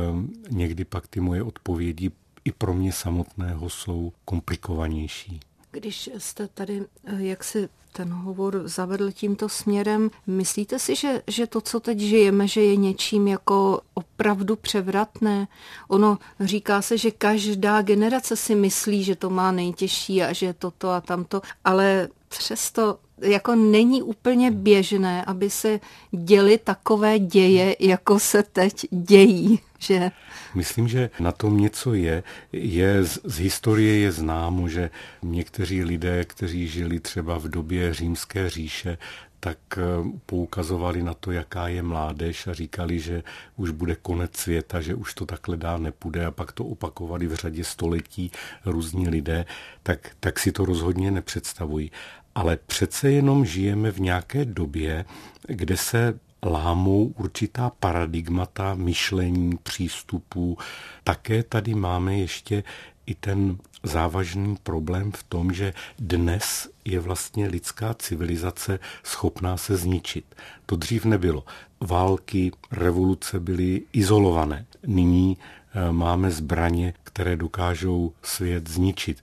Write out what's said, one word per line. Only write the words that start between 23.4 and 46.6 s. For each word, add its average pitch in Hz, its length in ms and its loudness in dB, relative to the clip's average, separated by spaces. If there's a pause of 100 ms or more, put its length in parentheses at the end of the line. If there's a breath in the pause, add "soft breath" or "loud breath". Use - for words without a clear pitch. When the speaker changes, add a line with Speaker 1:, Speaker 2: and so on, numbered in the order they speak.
Speaker 2:
není 226 480 6
úplně 247 480 2
běžné, 190 720 4
aby 190 260 -2
se 214 300 0 (300 loud breath)
děly 196 480 8
takové 214 600 2
děje, 190 640 6
jako 190 380 6
se 208 240 4
teď 190 320 2 (160)
dějí, 190 720 8 (220)
že? 180 280 2 (440 loud breath)
Speaker 1:
Myslím, 104 340 0
že 123 220 0 (100)
na 87 120 2
tom 104 260 2
něco 107 360 2
je. 85 280 0 (300 loud breath)
Je 95 520 2
z, - 200 -4
z 78 140 -6
historie 107 600 2
je 101 140 2
známo, 82 560 -2
že 85 220 -4 (320 loud breath)
někteří 87 640 -4
lidé, 87 400 -2
kteří 87 440 -6
žili 85 320 -4
třeba 85 380 -6
v 78 100 -8
době 85 460 -2
Římské 85 560 -4
říše, 80 480 -8 (420 loud breath)
tak, 82 180 -6 (180)
eh, 92 60 -2 (440)
poukazovali 87 760 -4
na 85 120 -4
to, - 180 -8
jaká 87 360 -6
je 87 140 -4
mládež, 82 640 -6
a 90 80 -6
říkali, 85 460 -6
že 85 220 -6 (340 loud breath)
už 92 140 -4
bude 82 260 -4
konec 87 400 -6
světa, 85 440 -4
že 82 140 -6
už - 200 -10
to - 120 -10
takhle 87 300 -8
dál 85 220 -4
nepůjde, 82 480 -6
a 80 40 -4
pak - 220 -10
to 117 120 -8